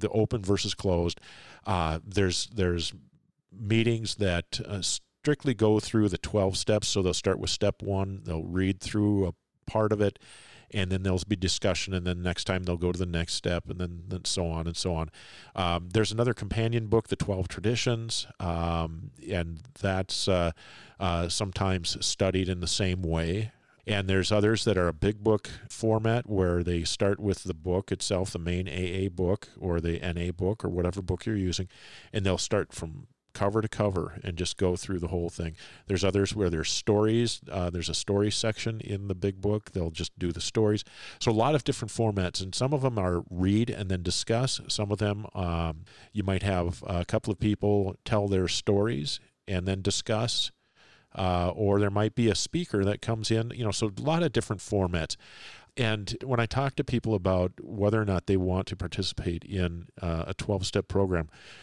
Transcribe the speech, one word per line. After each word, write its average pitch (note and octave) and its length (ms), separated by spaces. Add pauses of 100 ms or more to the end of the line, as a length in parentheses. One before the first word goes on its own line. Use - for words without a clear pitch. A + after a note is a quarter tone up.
the G#2 80
open G#2+ 340
versus G2 320
closed, E2+ 460 (440)
uh, E2 400
there's, F#2+ 480
there's F2 400 (600)
meetings A2+ 640
that, F2+ 500
uh, F#2+ 160
strictly - 720
go G#2+ 260
through G#2 300
the F2 80
twelve F#2+ 400
steps. G#2+ 320
So G2+ 140
they'll F2+ 100
start F#2+ 260
with F#2+ 120
step - 320
one, G2 420
they'll E2 200
read F#2 360
through G#2 460
a E2 80 (360)
part G#2+ 220
of G#2 80
it, G2+ 180 (520)
and F#2 200
then F#2 120
there'll F#2 260
be G#2 80
discussion, F#2 560
and F2+ 140
then F2 160
next F2 220
time F#2 180
they'll F2 160
go F2+ 140
to F2 60
the F#2 60
next E2+ 300
step, F2 340
and - 100
then, F2 300
then F#2 160
so F#2 220
on E2 200
and E2+ 100
so F2+ 180
on. D#2+ 160 (440)
Um, F2 380
there's G#2+ 200
another A#2 200
companion A2+ 540
book, A2 220
The F#2+ 80
Twelve F#2 320
Traditions, A#2 800 (140)
um, E2+ 720 (180)
and E2+ 320 (180)
that's, F#2+ 500
uh, F2 240 (460)
uh, E2+ 300
sometimes F#2 760
studied F#2+ 420
in F2+ 120
the F2+ 60
same F#2 360
way. E2 500 (340)
And G2 220
there's F#2+ 220
others G#2+ 340
that G2+ 140
are F2 100
a D#2+ 60
big G2+ 300
book G#2+ 260 (180)
format A2+ 580
where F2+ 360
they E2+ 220
start G2+ 340
with G2+ 260
the F#2 100
book F2+ 360
itself, F#2+ 400
the - 80
main F2 300
A - 20
A F#2 380
book F2+ 400 (100)
or E2+ 220
the E2 200
N F2 160
A F2 140
book F#2 340
or F#2+ 40
whatever F2+ 340
book F2+ 240
you're A2+ 100
using, F#2 320 (440)
and G#2 120
they'll F#2 140
start - 340
from - 360 (260)
cover G#2 280
to A2 60
cover F#2+ 560
and F2 120
just F2 200
go F2+ 180
through F#2 240
the E2+ 100
whole E2+ 220
thing. E2+ 240 (320)
There's F#2 160
others G2 320
where G2 160
there's D#2 220
stories. A2 760
Uh, F2+ 220
there's F2 180
a - 60
story G2+ 380
section A2+ 480
in G2+ 260
the G2 80
big F#2+ 260
book. G#2 300
They'll E2 220
just - 260
do F2+ 140
the D#2+ 80
stories. G#2+ 420 (380)
So A#2+ 100
a - 20
lot A#2+ 220
of C#3 80
different B2 300
formats, G2 500
and F#2 100
some C3 200
of C#3 100
them B2 160
are F2+ 320
read G2+ 400
and G2 200
then F2+ 120
discuss. A2+ 640
Some G#2 240
of G#2 80
them, G#2 360
um, E2+ 500 (280)
you G#2 120
might F#2+ 180
have F2+ 420
a F2 200
couple - 280
of F#2+ 60
people G#2 560 (100)
tell G#2 220
their F#2+ 220
stories A2+ 720 (260)
and F#2 220
then F#2+ 140
discuss, A2 680 (640)
uh, F2+ 360
or G2+ 280
there G2+ 120
might G#2 260
be A#2 120
a G2 60
speaker G#2+ 500
that G2+ 160
comes A2 300
in, A2+ 240
you B2 100
know, G#2+ 60
so G#2 260
a A2+ 60
lot E3 220
of C3+ 80
different G#2+ 300
formats. F2 540 (600)
And A2 480
when B2+ 160
I A2+ 60
talk C#3 300
to - 60
people A2+ 320
about F#2 380 (100)
whether G#2 400
or - 20
not F#2+ 220
they G2 100
want F#2 320
to F2+ 80
participate - 680
in, F2 420 (160)
uh, E2 240
a F#2 80
twelve-step G2 540
program, F#2 400 (340)